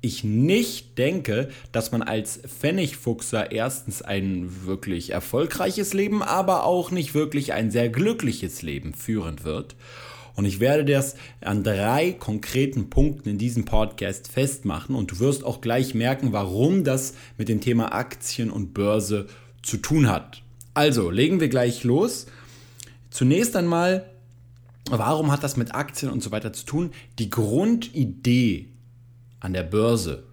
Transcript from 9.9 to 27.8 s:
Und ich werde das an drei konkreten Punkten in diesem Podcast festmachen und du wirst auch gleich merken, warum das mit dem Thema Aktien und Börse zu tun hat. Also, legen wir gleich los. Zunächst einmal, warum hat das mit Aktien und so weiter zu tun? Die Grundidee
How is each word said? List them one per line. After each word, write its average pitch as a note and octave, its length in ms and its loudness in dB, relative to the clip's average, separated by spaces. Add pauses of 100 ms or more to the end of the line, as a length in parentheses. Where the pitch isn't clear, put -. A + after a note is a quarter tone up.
Und G2+ 120 0
ich G2 140 -2
werde C#3+ 300 4
das C3+ 240 2 (280)
an G2+ 200 0
drei A2 500 2
konkreten B2+ 760 -2
Punkten - 400 2
in G#2 100 -2
diesem A#2 280 -2
Podcast G#2+ 680 0
festmachen C3 640 -2
und G2+ 160 -4
du F2 80 -8
wirst C#3 240 2
auch - 160 -4
gleich B2+ 340 0
merken, B2+ 380 0
warum A2 520 2
das C3 280 0 (240)
mit A2 140 -4
dem G#2+ 100 2
Thema A#2 320 0
Aktien - 580 -6
und G2 220 -6
Börse G2+ 540 0 (360)
zu - 140 -4
tun D3 320 4
hat. - 340 -2 (300)
Also, B2+ 380 4
legen D#3 280 4
wir D#3 100 4
gleich B2 360 2
los. E3+ 420 2 (840)
Zunächst E3+ 460 4
einmal, F3 520 2 (800)
warum C#3 420 2
hat C#3+ 140 0
das C3 140 -2
mit A#2 160 -2
Aktien C#3+ 360 -4
und G#2 120 -4
so G#2+ 80 -6
weiter G#2+ 240 -4
zu - 100 -12
tun? D#3+ 280 -2 (260)
Die G#2+ 100 -2
Grundidee B2 1400 0 (720)